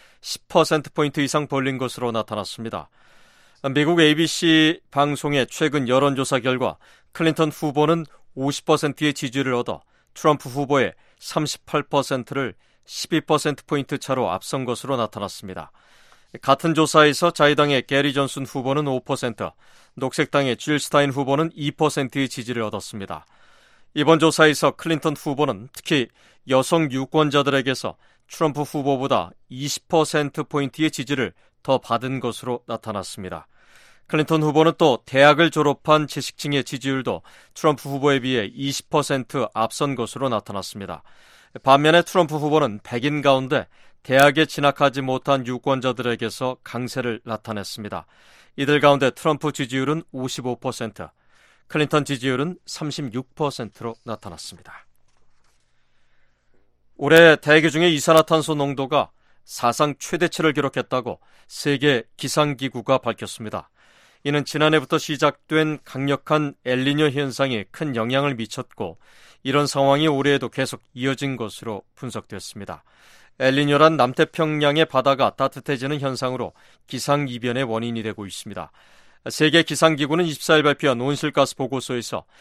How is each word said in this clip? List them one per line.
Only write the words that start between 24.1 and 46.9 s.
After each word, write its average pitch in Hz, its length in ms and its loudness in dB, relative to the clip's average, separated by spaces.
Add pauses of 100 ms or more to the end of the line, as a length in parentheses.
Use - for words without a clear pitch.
조사에서 151 540 4
클린턴 160 440 -2
후보는 131 560 -4
특히 139 360 -2 (400)
여성 135 440 2
유권자들에게서 135 1040 0 (340)
트럼프 147 320 -2
후보보다 135 680 0 (180)
이십 135 400 -8
퍼센트 151 540 0
포인트의 147 480 -2
지지를 131 420 -4 (300)
더 131 160 2
받은 123 420 -4
것으로 123 460 -6
나타났습니다. 98 840 -10 (580)
클린턴 156 360 0
후보는 151 360 4
또 143 280 4
대학을 147 440 6
졸업한 151 560 2
지식층의 143 560 -6
지지율도 123 600 -4 (320)
트럼프 147 340 0
후보에 139 320 2
비해 120 320 -2
이십 - 380 -6
퍼센트 135 640 -2
앞선 131 400 -2
것으로 120 340 -4
나타났습니다. 98 720 -8 (600)
반면에 151 400 6
트럼프 165 340 0
후보는 143 460 0
백인 143 400 -4
가운데 131 440 2 (360)
대학에 143 440 4
진학하지 139 540 0
못한 131 440 -2
유권자들에게서 123 1160 -4
강세를 120 640 -8